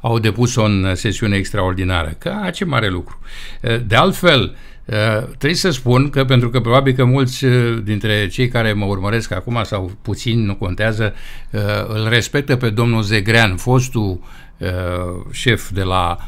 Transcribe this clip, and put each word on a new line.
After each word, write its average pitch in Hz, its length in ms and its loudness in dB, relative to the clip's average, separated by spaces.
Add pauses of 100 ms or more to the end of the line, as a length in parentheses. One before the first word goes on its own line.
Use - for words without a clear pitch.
au 117 180 0
depus-o 110 440 2
în 95 320 2
sesiune 101 400 0
extraordinară, 92 840 0
că 175 160 -6 (100)
a, 185 60 -4
ce 180 160 -6
mare 117 240 0
lucru. 90 300 -6 (420)
Uh, 117 240 0
de 107 100 0
altfel, 151 600 2 (300)
uh, 107 100 -6 (280)
trebuie - 320 -2
să 190 140 0
spun 131 400 2
că, 135 160 0
pentru 123 240 4
că 123 120 0
probabil 131 320 4
că 127 100 2
mulți, 127 420 2
uh, 120 380 2
dintre 104 440 0
cei 127 200 0
care 113 260 0
mă 101 120 0
urmăresc 101 460 -2
acum 110 320 -2
sau 95 280 -4 (100)
puțini, 113 420 0
nu 98 120 0
contează, 107 580 0 (360)
uh, 104 120 -2 (260)
îl 110 220 -2
respectă - 460 2
pe 127 140 0
domnul 113 320 2
Zegrean, 107 540 4
fostul, 120 640 0 (380)
uh, - 100 -4 (640)
șef - 400 0
de 92 120 -2
la 92 340 0 (100)